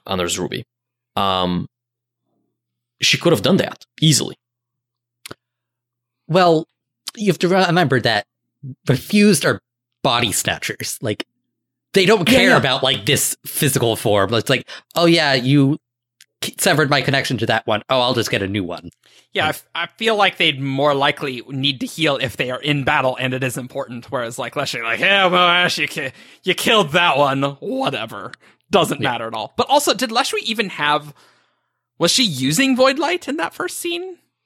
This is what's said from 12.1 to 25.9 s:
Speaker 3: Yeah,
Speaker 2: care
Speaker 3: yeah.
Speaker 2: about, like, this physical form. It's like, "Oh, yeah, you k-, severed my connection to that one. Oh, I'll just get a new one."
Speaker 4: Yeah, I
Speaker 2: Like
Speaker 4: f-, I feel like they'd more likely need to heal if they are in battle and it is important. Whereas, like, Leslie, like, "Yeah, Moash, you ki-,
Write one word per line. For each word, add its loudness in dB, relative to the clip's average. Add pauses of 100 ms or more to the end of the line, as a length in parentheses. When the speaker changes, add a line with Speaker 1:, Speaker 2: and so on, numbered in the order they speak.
Speaker 3:
Yeah, 6
Speaker 2:
care 4
Speaker 3:
yeah. 6
Speaker 2:
about, 0
like, -2
this 0 (100)
physical 0
form. 2
It's -2
like, 0 (280)
"Oh, 4
yeah, 4
you 4 (640)
k-, -8
severed 2
my 4
connection -2
to -2
that 0
one. 0
Oh, 2
I'll 2
just 0
get 0
a -2
new -4
one." -10 (420)
Speaker 4:
Yeah, 0
I 0
Speaker 2:
Like -2
Speaker 4:
f-, -20
I -6 (120)
feel 0
like 2
they'd 0
more 0
likely -2
need -2
to -4
heal -2
if -4
they -4
are -6
in -2
battle 0
and -2
it -4
is -4
important. -10
Whereas, -6
like, -8
Leslie, -6
like, -2
"Yeah, 4
Moash, 4
you 0
ki-, -8 (300)